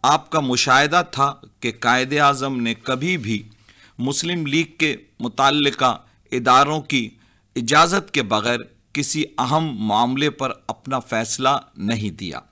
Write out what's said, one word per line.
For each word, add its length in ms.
आपका 360
मुशाहिदा 640
था 240
कि 120
कायदे 460
आज़म 380
ने 160
कभी 320
भी 260
मुस्लिम 480
लीग 340
के 160
मुतल्लिका 680
इदारों 500
की 180
इजाज़त 580
के 100
बगैर 440
किसी 280
अहम 440
मामले 500
पर 180
अपना 300
फ़ैसला 600
नहीं 320
दिया 400